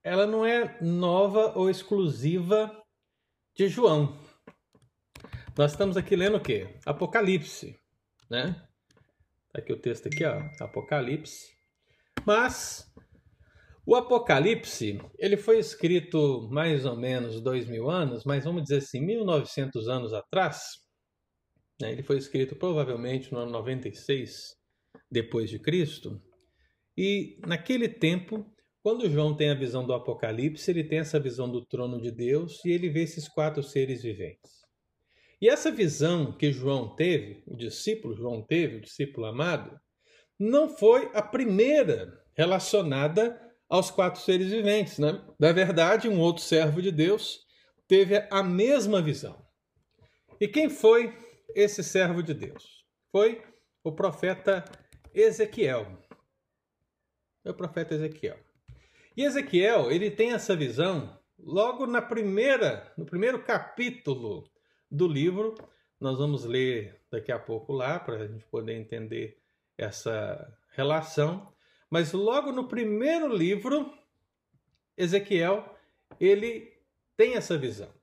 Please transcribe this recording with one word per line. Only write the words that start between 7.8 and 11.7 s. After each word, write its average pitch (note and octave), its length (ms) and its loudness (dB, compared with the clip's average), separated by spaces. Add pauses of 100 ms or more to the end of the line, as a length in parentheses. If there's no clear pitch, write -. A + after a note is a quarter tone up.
né? C3 380 -4 (840)
Tá - 80 -8
aqui - 120 -8
o A2 80 -4
texto - 280 -6
aqui, - 180 -4
ó, A2+ 160 -2 (180)
Apocalipse. C3 960 -6 (680)